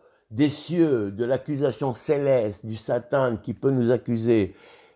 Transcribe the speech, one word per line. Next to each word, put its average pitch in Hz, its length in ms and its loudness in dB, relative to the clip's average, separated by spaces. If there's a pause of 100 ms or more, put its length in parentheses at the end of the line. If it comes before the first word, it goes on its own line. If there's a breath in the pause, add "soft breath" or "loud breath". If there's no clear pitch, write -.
(320 soft breath)
des 131 160 2
cieux, 139 640 0
de 107 140 -4
l'accusation 135 680 -2
céleste, 135 720 0
du 110 120 -8
Satan 123 580 -2
qui 110 180 -8
peut 139 180 0
nous 120 200 2
accuser, 113 640 2 (400 soft breath)